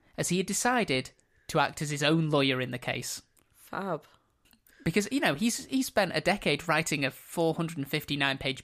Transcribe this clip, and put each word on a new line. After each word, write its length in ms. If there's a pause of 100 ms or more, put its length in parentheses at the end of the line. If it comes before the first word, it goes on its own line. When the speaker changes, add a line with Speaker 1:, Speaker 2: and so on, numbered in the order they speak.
(160)
Speaker 1:
as 120
he 80
had 100
decided 640 (380)
to 100
act 240
as 80
his 140
own 260
lawyer 300
in 100
the 80
case. 440 (340)
Speaker 2:
Fab. 460 (800)
Speaker 1:
Because, 260
you 100
know, 140
he's, 320
he 160
spent 320
a 60
decade 480
writing 360
a 60
four 440
hundred 240
and 100
fifty-nine 500
page 260